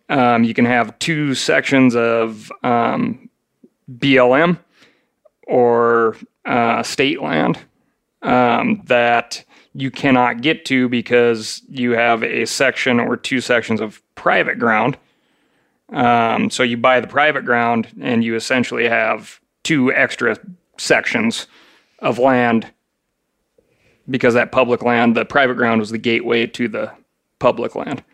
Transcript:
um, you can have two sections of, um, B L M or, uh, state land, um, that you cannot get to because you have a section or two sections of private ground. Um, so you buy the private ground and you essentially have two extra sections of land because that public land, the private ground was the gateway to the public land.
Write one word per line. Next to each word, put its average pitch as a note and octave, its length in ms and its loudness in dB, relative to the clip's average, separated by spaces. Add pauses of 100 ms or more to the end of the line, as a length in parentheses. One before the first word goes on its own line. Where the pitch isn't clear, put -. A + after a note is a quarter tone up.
(100)
um, A#2+ 340 4
you A2+ 80 0
can - 140 2
have - 320 0
two D3+ 360 -4
sections C3 640 2
of, A2+ 560 -2 (100)
um, A#2+ 680 -2 (680)
B C3+ 200 4
L B2 160 6
M E3 240 2 (880)
or, A#2 720 2 (260)
uh, A#2 380 0
state C#3 400 -2
land, D#3 360 -2 (640)
um, A#2+ 640 0
that A#2+ 580 0 (300)
you C3+ 180 -8
cannot B2 520 0
get D#3 240 -2
to B2+ 240 0
because A#2+ 800 0
you B2 220 -2
have A#2 300 2
a A2+ 220 -4
section B2 560 0
or A#2 160 -4
two B2+ 240 -4
sections A2+ 400 -2
of G#2+ 220 -10 (140)
private F3 420 0
ground. A#2 400 0 (920)
Um, A#2 580 0
so - 120 -4
you A#2+ 160 -2
buy B2+ 220 2
the A2 60 -6
private C#3 380 -2
ground A#2 440 0 (120)
and A#2 240 -2
you A2+ 120 -4
essentially A#2 520 -2
have A2+ 500 -4 (260)
two C3 280 0
extra B2 440 -2 (420)
sections A2+ 680 -2 (520)
of A#2+ 200 -4
land B2 480 2 (1400)
because B2 260 2
that A#2 160 2
public B2 320 2
land, A#2 320 2
the A2+ 120 -2
private C3 280 2
ground A2+ 260 0
was G#2+ 100 -6
the A2+ 80 -6
gateway A2+ 480 0
to A#2 220 -6
the G#2+ 220 -8 (480)
public - 360 0
land. - 280 -8 (120)